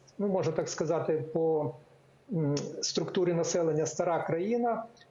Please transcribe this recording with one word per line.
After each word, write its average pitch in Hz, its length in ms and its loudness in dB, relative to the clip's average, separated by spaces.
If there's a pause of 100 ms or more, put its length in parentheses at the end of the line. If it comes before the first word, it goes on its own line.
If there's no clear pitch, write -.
(180)
ну, 202 100 0
можна 175 260 2
так 160 160 0
сказати, 156 540 0 (100)
по, 160 380 2 (640)
м, 147 220 2 (260)
структурі 175 520 0
населення 165 520 2
стара 170 380 0
країна, 226 600 0 (280)